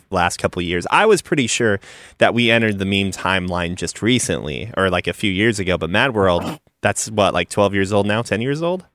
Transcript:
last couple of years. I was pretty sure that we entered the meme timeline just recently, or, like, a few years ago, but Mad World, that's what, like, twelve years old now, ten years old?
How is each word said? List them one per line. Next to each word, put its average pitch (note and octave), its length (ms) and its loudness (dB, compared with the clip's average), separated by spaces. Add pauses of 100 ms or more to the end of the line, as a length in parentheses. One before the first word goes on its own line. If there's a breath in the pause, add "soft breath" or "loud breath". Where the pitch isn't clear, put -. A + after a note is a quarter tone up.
(120)
last F2 260 0
couple F#2 240 -4
of F2 40 -2
years. F2 260 -2
I F#3 140 4
was G#3+ 160 4
pretty D3 260 0
sure G#2+ 320 0 (400 loud breath)
that G2+ 140 4
we A#2 180 2
entered A2 280 2
the F#2+ 60 -2
meme G2 260 0
timeline F2+ 640 -2
just - 260 -8
recently, E2+ 760 -2
or, F#2+ 120 2
like, F2+ 180 -2
a E2+ 60 -2
few G#2 180 -2
years G#2 280 2
ago, F2+ 180 0
but D#2+ 120 -4
Mad A#2 240 2
World, F2+ 460 0 (220)
that's G#2 300 -2
what, G#2 220 2
like, F2 160 -2
twelve G2+ 240 2
years G2 180 0
old G2+ 160 2
now, G#2 140 0
ten G2+ 180 -4
years C#3+ 220 -4
old? F3+ 340 -4